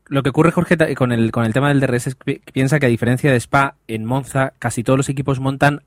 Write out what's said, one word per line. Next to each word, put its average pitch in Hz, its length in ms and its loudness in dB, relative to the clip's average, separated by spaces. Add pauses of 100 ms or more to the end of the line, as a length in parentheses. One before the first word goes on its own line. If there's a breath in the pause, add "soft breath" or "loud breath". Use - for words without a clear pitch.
lo 139 160 -2
que 135 60 -2
ocurre, 160 220 4
Jorge, 170 260 0
ta-, - 180 0
con 123 160 0
el, 113 220 0
con 117 100 0
el 113 80 0
tema 131 160 0
del 143 140 2
D 135 60 2
R 120 100 0
S 131 140 -6
es 131 40 -10
que - 80 -20
pi-, - 180 -6 (120)
piensa 135 260 2
que 143 60 2
a 123 40 4
diferencia 123 400 0
de 131 60 4
Spa, 139 400 0 (140)
en 110 160 -6
Monza 135 520 -4
casi 117 280 -4
todos 131 100 2
los 139 140 -2
equipos 135 320 -4
montan 139 440 0